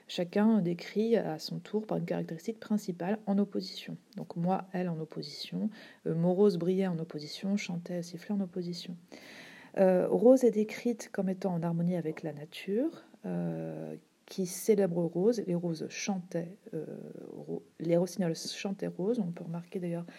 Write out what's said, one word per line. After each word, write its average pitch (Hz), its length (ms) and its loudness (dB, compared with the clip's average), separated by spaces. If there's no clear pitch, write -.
Chacun 202 540 4
décrit 202 540 2
à 165 240 0
son - 180 -8
tour 214 300 -4
par 170 100 0
une 165 80 -2
caractéristique 170 540 -4
principale 196 640 -2
en 202 140 2
opposition. 196 580 -4
Donc 170 180 -10
moi, 180 360 0
elle 180 160 -2
en 165 120 -4
opposition, 160 720 -6
euh, 165 80 0
Morose 180 440 4
brillait 185 300 2
en 170 120 -2
opposition, 165 580 -4
chantait, 175 460 -4
sifflait 175 320 -6
en 202 60 0
opposition. 175 540 -6
Euh, 185 300 8
Rose 247 360 8
est 233 80 8
décrite 214 600 -2
comme 190 160 -2
étant 185 260 -2
en 170 100 -2
harmonie 170 320 2
avec 156 260 -4
la 156 120 -6
nature, 202 720 -4
euh, 165 720 -4
qui - 180 -4
célèbre 180 580 2
Rose. 190 440 2
Les 175 80 0
roses 165 340 -2
chantaient, 175 640 -6
euh, 156 100 -6
ro-, - 320 -8
les 170 180 4
rossignols 175 380 2
chantaient - 500 -6
Rose. 185 340 0
On 175 120 0
peut 170 120 -10
remarquer 170 360 -8
d'ailleurs 170 260 -4